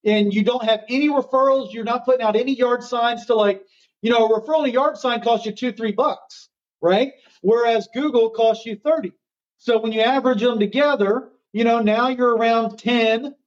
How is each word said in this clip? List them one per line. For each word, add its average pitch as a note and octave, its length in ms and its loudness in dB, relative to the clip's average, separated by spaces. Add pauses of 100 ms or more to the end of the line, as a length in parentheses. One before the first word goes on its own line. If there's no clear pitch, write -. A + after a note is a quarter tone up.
and G#3 280 2
you G#3 120 0
don't B3 200 -2
have A3 240 0
any C#4 200 0
referrals, C4+ 640 0
you're A3+ 120 -10
not A#3+ 200 -4
putting B3+ 180 2
out G#3+ 140 0
any B3+ 180 0
yard B3 300 0
signs A#3 420 -2
to, B3 80 2
like, G3+ 280 2 (400)
you A3+ 80 -2
know, A3+ 160 4
a A3 140 2
referral D4+ 180 -2
and D4 100 0
a - 20 0
yard C#4 280 0
sign A#3 240 -2
costs A3+ 240 0
you G#3+ 60 -6
two, A#3+ 200 -6
three A3 200 -6
bucks, - 560 -6 (320)
right? G3+ 320 0 (280)
Whereas A3+ 540 0
Google A#3+ 360 0
costs A3+ 360 0
you G#3+ 100 -10
thirty. D4 360 -2 (460)
So A3+ 220 0
when A3+ 120 -4
you A3 100 0
average A#3+ 400 0
them A#3+ 160 0
together, A#3 720 0 (220)
you A3+ 120 -2
know, A#3 160 2
now A3+ 280 2
you're B3 280 0
around A3+ 400 0
ten, A#3 580 -2 (120)